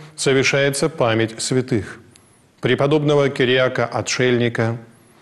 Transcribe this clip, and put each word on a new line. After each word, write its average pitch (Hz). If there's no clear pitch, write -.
совершается 139
память 113
святых: 120
преподобного 143
Кириака 127
Отшельника, 117